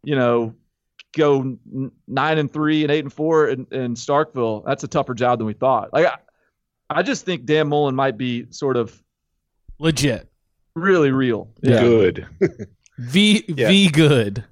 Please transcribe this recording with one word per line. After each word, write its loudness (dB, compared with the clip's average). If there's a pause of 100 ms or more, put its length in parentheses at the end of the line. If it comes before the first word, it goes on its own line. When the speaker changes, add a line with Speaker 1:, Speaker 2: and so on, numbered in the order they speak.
Speaker 1:
you -2
know, 0 (600)
go 2
n-, -10 (160)
nine -2
and -4
three -2
and 0
eight 0
and -12
four 0
in, -6
in -4
Starkville, -4
that's -4
a -12
tougher -4
job 0
than -4
we -6
thought." -2
Like, 2
I, -2 (760)
I -2
just -4
think -6
Dan 0
Mullen 0
might -2
be -6
sort -4
of -6 (760)
Speaker 2:
legit, -2 (460)
Speaker 1:
really 2
real. -2 (100)
Yeah. 4
Speaker 3:
Good. 2 (140)
<laughs> -2 (300)
Speaker 2:
V, 2
Speaker 3:
Yeah. -2
Speaker 2:
V 6
good. 2